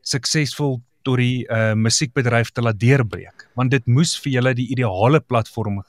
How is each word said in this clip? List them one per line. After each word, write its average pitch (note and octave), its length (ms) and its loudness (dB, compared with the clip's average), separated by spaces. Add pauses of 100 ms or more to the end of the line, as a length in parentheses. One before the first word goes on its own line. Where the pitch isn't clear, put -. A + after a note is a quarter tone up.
suksesvol C#3 800 -4 (220)
tot B2+ 140 0
die, B2 280 0
eh, A2 280 0
musiekbedryf A#2 760 0
te - 100 -6
laat A2+ 180 0
deurbreek? A2+ 760 0
Want B2+ 160 -2
dit C3+ 160 -2
moes C#3 320 2
vir C#3 140 -6
julle B2+ 220 0
die B2 160 -4
ideale A#2+ 500 2
platform G#2 680 -4